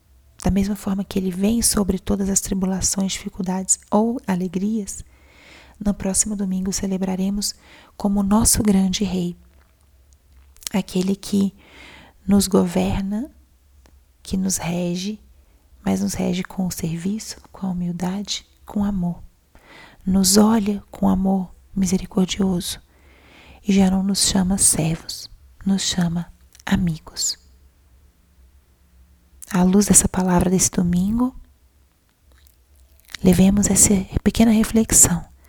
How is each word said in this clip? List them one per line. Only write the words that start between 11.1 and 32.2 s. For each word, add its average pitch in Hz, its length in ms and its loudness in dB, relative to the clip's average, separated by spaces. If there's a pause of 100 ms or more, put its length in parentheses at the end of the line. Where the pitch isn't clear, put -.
que 196 380 -2 (720)
nos 196 200 4
governa, 190 840 -2 (920)
que - 160 -6
nos 185 200 -2
rege, 175 640 -4 (640)
mas 190 180 0
nos 196 120 -2
rege 185 300 -2
com - 220 -6
o 175 60 -2
serviço, 175 680 -6 (140)
com - 160 -8
a 185 40 -2
humildade, 180 720 -6 (200)
com 208 180 -2
amor. 180 380 -2 (840)
Nos 190 320 4
olha 208 520 4
com - 180 -2
amor 190 460 0 (220)
misericordioso 185 1040 -2 (880)
e 196 60 4
já 190 160 6
não 190 140 0
nos 196 160 0
chama 190 380 2
servos, - 720 -2 (360)
nos 190 160 0
chama 170 500 -4 (340)
amigos. - 720 -4 (2250)
À 180 120 2
luz 196 220 4
dessa - 220 6
palavra 185 420 0
desse 180 220 0
domingo, 196 640 0 (1900)